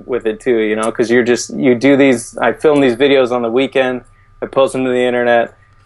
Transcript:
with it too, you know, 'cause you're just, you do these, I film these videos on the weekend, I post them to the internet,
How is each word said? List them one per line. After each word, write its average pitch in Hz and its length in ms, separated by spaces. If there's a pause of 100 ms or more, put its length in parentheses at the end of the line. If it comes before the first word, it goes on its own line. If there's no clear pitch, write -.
with 120 200
it 110 120
too, 120 200
you 107 180
know, 113 160
'cause 113 180
you're 120 140
just, 117 260
you 135 240
do 135 220
these, 131 420
I 123 140
film 147 280
these 127 140
videos 131 380
on 123 100
the 113 80
weekend, 127 540 (360)
I 113 60
post 131 260
them 131 120
to 127 60
the 123 120
internet, 120 540 (300)